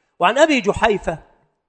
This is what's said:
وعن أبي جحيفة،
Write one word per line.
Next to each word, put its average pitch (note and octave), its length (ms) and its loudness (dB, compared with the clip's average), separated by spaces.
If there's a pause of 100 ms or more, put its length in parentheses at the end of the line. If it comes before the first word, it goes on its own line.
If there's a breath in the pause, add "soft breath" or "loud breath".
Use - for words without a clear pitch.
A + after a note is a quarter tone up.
(200)
وعن G3+ 180 2
أبي D4 240 2
جحيفة، F#3+ 560 -2 (520)